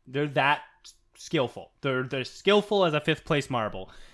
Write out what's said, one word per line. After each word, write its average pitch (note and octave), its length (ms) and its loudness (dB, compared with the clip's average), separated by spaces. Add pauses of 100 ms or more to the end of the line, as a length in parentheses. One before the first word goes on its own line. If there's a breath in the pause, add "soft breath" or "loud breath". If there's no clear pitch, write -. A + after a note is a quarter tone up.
they're C#3+ 220 -2
that C#3+ 320 2 (260)
s-, - 80 -20 (240)
skillful. - 540 -4 (100)
They're, C3 220 -2
they're B2+ 200 -6
skillful G3+ 640 2
as D3+ 80 0
a D3 60 2
fifth - 260 -2
place D3 240 -2
marble, G#2 400 -4 (240 loud breath)